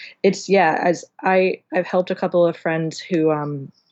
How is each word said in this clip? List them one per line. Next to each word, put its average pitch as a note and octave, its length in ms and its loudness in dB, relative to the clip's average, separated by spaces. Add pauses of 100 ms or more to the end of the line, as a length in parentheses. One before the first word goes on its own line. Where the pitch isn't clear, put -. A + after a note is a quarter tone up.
(240)
It's, F#3+ 260 0
yeah, F3+ 320 4
as E3+ 220 0 (200)
I, F#3 380 2 (120)
I've F#3 140 -2
helped F#3 240 -2
a F#3 40 -6
couple F3 300 2
of E3+ 120 0
friends D#3+ 420 -4
who, D#3+ 320 0
um, D3 380 -6 (220)